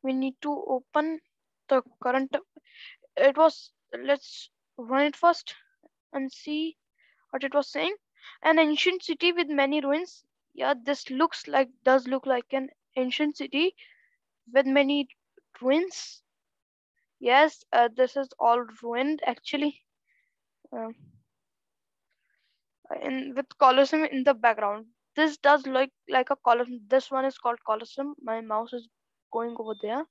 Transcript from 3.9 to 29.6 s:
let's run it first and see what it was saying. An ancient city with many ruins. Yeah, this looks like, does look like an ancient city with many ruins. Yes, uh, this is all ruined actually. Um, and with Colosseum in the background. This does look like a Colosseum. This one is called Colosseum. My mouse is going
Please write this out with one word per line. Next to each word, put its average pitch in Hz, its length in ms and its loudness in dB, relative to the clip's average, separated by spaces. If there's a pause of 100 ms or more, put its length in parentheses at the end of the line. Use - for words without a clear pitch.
let's - 460 -4 (280)
run 262 280 0
it 294 100 -4
first - 380 2 (580)
and 269 180 -6
see 311 460 -8 (540)
what 262 120 -6
it 269 120 -6
was 285 180 0
saying. 330 220 -4 (480)
An 320 160 4
ancient 330 440 2
city 339 300 -2
with 339 160 -2
many 285 320 0
ruins. 294 440 -4 (300)
Yeah, 262 200 -2 (100)
this 277 260 -6
looks 277 360 -2
like, 269 220 0 (160)
does 254 240 2
look 262 180 -4
like 247 260 -2
an 269 160 -4 (280)
ancient 262 400 -2
city 285 380 -2 (800)
with 269 140 4
many 277 400 2 (540)
ruins. 311 600 -2 (1000)
Yes, 269 420 4 (100)
uh, 240 220 4
this 254 220 0
is 269 120 -4 (100)
all 240 260 2 (180)
ruined 262 440 -4
actually. 285 560 -4 (880)
Um, 226 220 -12 (2000)
and 262 340 -8
with 269 100 -6 (120)
Colosseum 277 480 4
in 262 180 -4
the 277 100 4
background. 214 520 -2 (280)
This 302 220 0
does 277 300 4
look 269 240 0 (180)
like 254 220 0
a 277 60 0
Colosseum. 240 520 0
This 262 220 2
one 269 160 -2
is 269 120 -4
called 240 260 -4
Colosseum. 254 580 -6
My 226 180 -6
mouse 220 320 -6
is 233 160 -10 (440)
going 233 280 -4